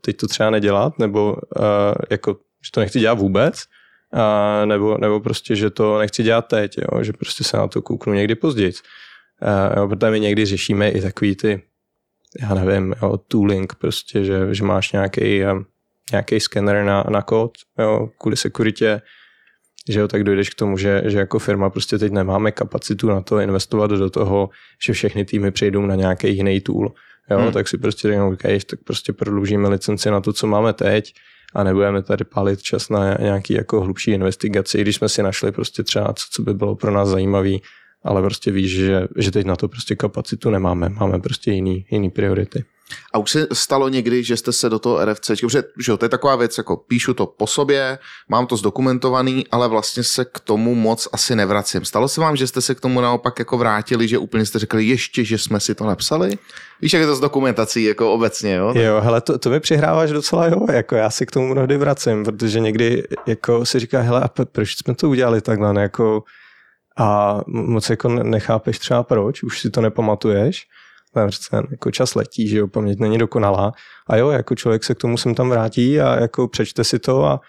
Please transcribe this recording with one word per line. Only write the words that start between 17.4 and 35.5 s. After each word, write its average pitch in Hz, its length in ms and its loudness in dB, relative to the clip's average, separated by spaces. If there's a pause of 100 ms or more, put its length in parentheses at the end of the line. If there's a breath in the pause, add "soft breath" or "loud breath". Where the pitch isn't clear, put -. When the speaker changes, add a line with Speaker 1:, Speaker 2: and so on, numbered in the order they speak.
Speaker 1:
jo, 110 300 0 (100)
kvůli 110 180 -2
sekuritě, 110 640 0 (840 soft breath)
že 107 120 0
jo, 104 80 2
tak 104 160 0
dojdeš 98 260 2
k - 40 -16
tomu, 98 240 -2
že, 98 280 2
že 101 120 0
jako 98 200 0
firma 98 320 0
prostě - 280 -4
teď 101 140 0
nemáme 101 400 0
kapacitu - 560 -4
na 98 120 2
to 107 200 0
investovat 101 500 0
do 95 200 0
toho, 98 400 0 (360 soft breath)
že 120 60 0
všechny 101 320 -2
týmy 98 260 0
přejdou 101 360 0
na 98 80 0
nějaký 95 420 0
jiný 98 240 0
tool. 104 320 -2 (380 soft breath)
Jo, 101 80 4
Speaker 2:
Hmm. 113 140 2
Speaker 1:
tak 107 160 -2
si - 100 -4
prostě 107 300 -2
řeknou, 101 240 2
OK, 92 100 -6
tak 101 420 -2
prostě - 280 -6
prodloužíme 101 560 0
licenci 101 420 -2
na 101 100 2
to, 101 120 -2
co - 140 -4
máme 107 260 2
teď 101 420 0 (400 soft breath)
a 101 100 0
nebudeme 98 380 2
tady 101 220 -2
pálit 98 380 -2
čas - 260 -4
na 98 320 2
nějaký 98 340 0
jako 107 260 0
hlubší 95 300 -2
investigaci, 98 680 0
i - 40 2
když 101 140 0
jsme 110 120 -2
si - 140 0
našli 98 300 -2